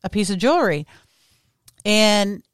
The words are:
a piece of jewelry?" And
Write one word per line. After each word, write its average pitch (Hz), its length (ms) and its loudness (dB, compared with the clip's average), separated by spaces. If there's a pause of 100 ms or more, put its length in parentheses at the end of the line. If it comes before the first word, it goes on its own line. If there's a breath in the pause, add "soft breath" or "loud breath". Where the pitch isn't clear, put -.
a 185 80 -8
piece 202 200 -2
of 196 80 -4
jewelry?" 208 500 0 (960 soft breath)
And 208 580 0 (120)